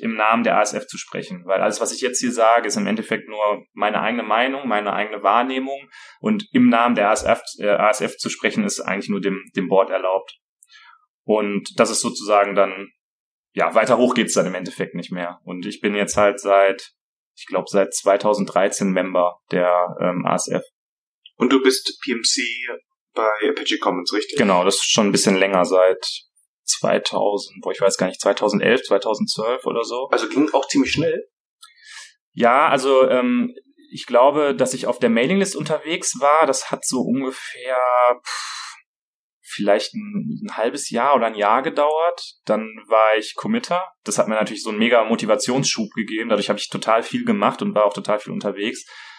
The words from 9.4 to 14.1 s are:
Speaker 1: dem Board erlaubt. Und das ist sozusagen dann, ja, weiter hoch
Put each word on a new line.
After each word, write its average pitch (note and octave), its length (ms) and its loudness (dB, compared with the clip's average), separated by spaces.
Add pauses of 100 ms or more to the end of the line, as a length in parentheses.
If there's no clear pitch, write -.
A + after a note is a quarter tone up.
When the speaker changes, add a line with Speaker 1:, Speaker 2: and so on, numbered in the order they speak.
Speaker 1:
dem F#2 140 -2
Board F#2+ 220 4
erlaubt. F#2 460 -2 (840)
Und G#2 560 -2
das A2+ 120 4
ist G#2+ 100 -2
sozusagen G2+ 560 2
dann, F#2+ 340 0 (640)
ja, E2+ 240 0
weiter A2 200 4
hoch B2 180 2